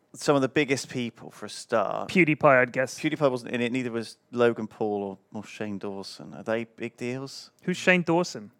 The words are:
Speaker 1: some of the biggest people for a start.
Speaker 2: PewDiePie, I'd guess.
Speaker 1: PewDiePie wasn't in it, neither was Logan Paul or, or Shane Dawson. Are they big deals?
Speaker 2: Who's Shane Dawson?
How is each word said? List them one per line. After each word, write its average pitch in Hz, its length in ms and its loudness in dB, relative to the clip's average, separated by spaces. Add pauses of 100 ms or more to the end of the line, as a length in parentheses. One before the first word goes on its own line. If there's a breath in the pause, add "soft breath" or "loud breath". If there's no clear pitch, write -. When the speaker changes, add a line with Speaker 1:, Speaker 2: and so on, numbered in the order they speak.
(140)
Speaker 1:
some - 220 2
of 139 60 4
the 131 60 2
biggest 135 420 0
people 120 400 -8
for - 180 -16
a - 20 -10
start. - 600 -2
Speaker 2:
PewDiePie, 147 520 6
I'd 123 100 0
guess. 131 280 -4
Speaker 1:
PewDiePie 143 300 2
wasn't 123 220 -6
in 120 100 -2
it, 120 100 0
neither 123 200 -4
was 113 260 -6 (140)
Logan 120 360 4
Paul 104 360 -2 (300)
or, 110 60 -8
or 101 40 -10
Shane 104 340 -8
Dawson. 98 560 -10
Are - 100 -14
they 113 200 -2 (140)
big 113 180 -10
deals? 131 560 -10 (120)
Speaker 2:
Who's 180 140 -2
Shane 180 260 4
Dawson? 165 560 0